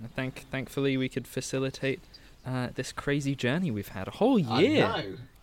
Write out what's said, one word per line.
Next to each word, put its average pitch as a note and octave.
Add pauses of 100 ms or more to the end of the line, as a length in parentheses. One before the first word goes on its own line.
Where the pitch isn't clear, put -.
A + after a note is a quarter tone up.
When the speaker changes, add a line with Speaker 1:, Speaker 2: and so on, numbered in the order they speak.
(140)
Speaker 1:
Thank, C3
thankfully, C3+
we C3
could A#2+
facilitate, C3+ (460)
uh, B2+
this -
crazy C#3+
journey C#3+
we've G#2
had F#2+
a A#2+
whole A#3
Speaker 2:
I A#2
Speaker 1:
year. A#3+
Speaker 2:
know. F#2+ (300)